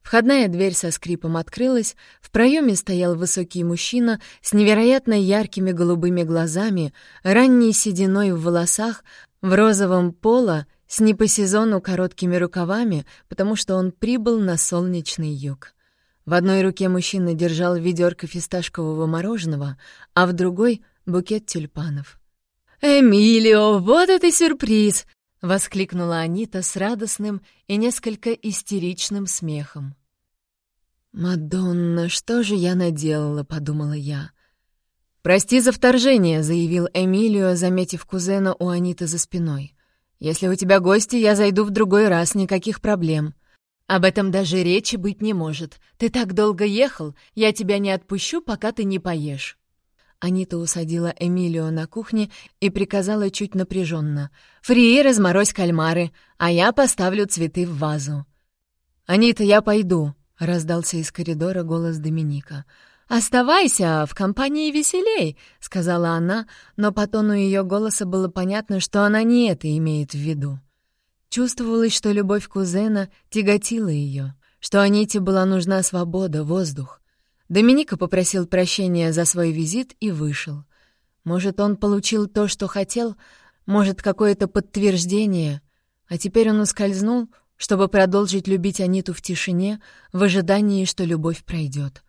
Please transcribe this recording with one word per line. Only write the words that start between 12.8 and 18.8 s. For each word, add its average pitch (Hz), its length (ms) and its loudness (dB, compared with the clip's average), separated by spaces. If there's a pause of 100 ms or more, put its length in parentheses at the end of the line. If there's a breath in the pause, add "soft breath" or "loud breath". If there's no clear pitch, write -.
потому 208 280 -2
что 190 200 -4
он 185 160 -2
прибыл 233 480 -2
на 185 180 0
солнечный 170 760 -4
юг. 139 420 -10 (540)
В 160 60 -2
одной 190 280 2
руке 190 280 -2
мужчина 180 440 -2
держал 170 440 -2
ведёрко 175 500 -2
фисташкового 165 760 -6